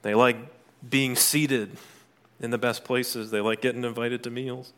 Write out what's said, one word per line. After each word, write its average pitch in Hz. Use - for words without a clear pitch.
They 104
like 120
being 127
seated 135
in 117
the 120
best 117
places. 123
They 104
like 110
getting 123
invited 120
to 120
meals. 127